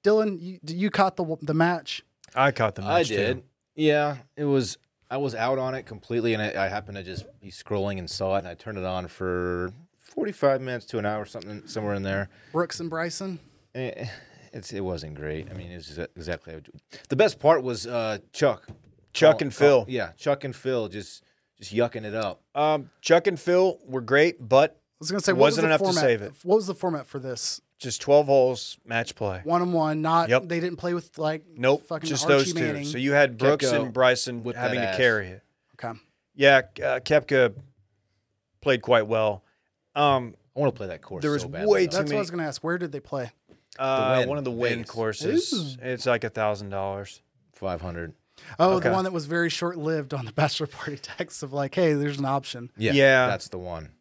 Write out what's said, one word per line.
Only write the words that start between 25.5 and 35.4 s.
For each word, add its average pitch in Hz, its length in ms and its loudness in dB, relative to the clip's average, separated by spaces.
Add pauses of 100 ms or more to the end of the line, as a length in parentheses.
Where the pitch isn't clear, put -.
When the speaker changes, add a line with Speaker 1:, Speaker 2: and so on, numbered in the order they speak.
Speaker 1:
was 165 80 2
the - 40 2
Speaker 2:
enough 156 120 4
to 196 60 2
Speaker 1:
format, 165 180 2
Speaker 2:
save 117 180 2
it. 110 120 -10 (100)
Speaker 1:
what 180 140 2
was 202 100 0
the 190 80 -6
format 160 320 -4
for 143 120 -10
this? 127 420 -8 (160)
Speaker 2:
Just - 240 -8
twelve 147 240 6
holes, 131 600 2
match 117 300 -4
play. 98 300 -4
Speaker 1:
One 175 160 0
on 180 100 -2
one, 156 300 0
not, 165 260 2
Speaker 2:
Yep. 135 220 2
Speaker 1:
they 170 100 -2
didn't 175 180 -4
play 175 160 -4
with, 170 240 -8
like, 156 280 -4 (100)
Speaker 2:
Nope, 127 320 2
Speaker 1:
fucking 165 220 -6
Speaker 2:
just 139 160 -2
Speaker 1:
Archie 143 100 6
Speaker 2:
those 135 180 2
two. - 60 -4
Speaker 1:
Manning. - 240 -2
Speaker 2:
So - 140 -8
you 135 160 0
had 139 240 4
Brooks 143 280 2
Speaker 3:
Koepka 143 160 2
Speaker 2:
and 127 120 -6
Bryson 123 500 2
Speaker 3:
with 120 140 -8
Speaker 2:
having 120 240 -2
Speaker 3:
that 98 60 0
Speaker 2:
to 95 40 -2
Speaker 3:
ass. 92 60 -2
Speaker 2:
carry 113 320 2
it. 95 140 -16 (380)